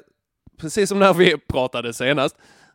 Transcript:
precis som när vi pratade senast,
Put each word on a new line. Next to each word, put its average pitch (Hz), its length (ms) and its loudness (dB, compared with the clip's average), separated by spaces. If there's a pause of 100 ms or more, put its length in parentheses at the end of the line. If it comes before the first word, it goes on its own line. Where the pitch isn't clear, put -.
(580)
precis 190 320 -4
som 202 100 -2
när 196 140 6
vi 165 240 4
pratade 123 560 -6
senast, 139 420 -2 (400)